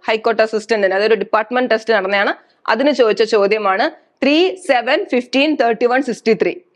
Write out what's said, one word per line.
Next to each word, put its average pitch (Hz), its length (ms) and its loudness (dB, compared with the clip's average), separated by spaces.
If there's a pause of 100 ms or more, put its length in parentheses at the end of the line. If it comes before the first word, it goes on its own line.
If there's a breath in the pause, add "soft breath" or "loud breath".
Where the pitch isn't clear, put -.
ഹൈക്കോർട്ട് 226 380 0
അസിസ്റ്റന്റിന്, 214 520 -2
അതൊരു 214 260 2
ഡിപ്പാർട്ട്മെന്റ് 240 500 -2
ടെസ്റ്റ് 226 220 -2
നടന്നതാണ്, 202 380 0 (400 soft breath)
അതിന് 233 260 2
ചോദിച്ച 220 240 2 (100)
ചോദ്യമാണ്. 202 520 0 (380)
ത്രീ, 277 120 2 (320)
സെവൻ, 254 320 0 (140)
ഫിഫ്റ്റീൻ, 262 360 0 (120)
തേർട്ടി 233 320 0
വൺ, 254 160 0
സിക്സ്റ്റി 220 340 0
ത്രീ. 180 100 -2 (220)